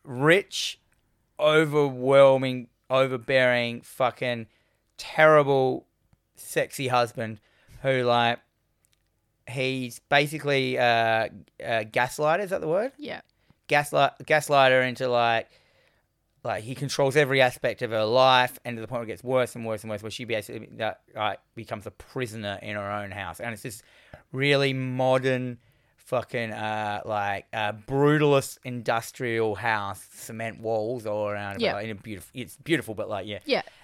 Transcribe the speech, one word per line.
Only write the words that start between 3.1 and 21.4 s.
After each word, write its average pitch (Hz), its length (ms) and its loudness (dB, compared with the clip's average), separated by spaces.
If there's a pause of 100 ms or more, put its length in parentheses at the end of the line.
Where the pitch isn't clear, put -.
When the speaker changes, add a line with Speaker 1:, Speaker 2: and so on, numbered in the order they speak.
Speaker 1:
fucking 120 640 -4 (500)
terrible, 139 920 4 (500)
sexy - 520 -4
husband 117 520 -2 (420)
who, 131 200 2
like, 120 360 2 (1120)
he's 131 500 -4 (100)
basically, 143 680 0
uh, 113 500 2 (320)
a 113 240 -2
gaslighter. 139 560 0
Is 190 100 -6
that 170 100 -4
the 160 80 -6
word? 208 300 -2
Speaker 2:
Yeah. 285 220 -12 (480)
Speaker 1:
Gaslight, 147 440 2 (120)
gaslighter 135 640 4
into, 127 220 -4
like, 117 400 2 (960)
like, 101 200 -6
he 123 100 -10
controls 139 420 -2
every 135 260 4
aspect 127 400 0
of 117 80 -4
her 110 140 0
life, 127 600 4
and 120 120 -8
to 113 40 -10
the 110 80 -10
point 123 120 -6
where 117 40 -8
it 107 40 -10
gets 98 160 -12
worse 127 300 0
and 117 120 -10
worse 110 160 -6
and 110 80 -10
worse, 104 120 -8
where 110 80 -10
she 120 140 -10
basically, 110 440 -6 (140)
uh, 107 100 -2 (220)
like, 107 260 -4 (140)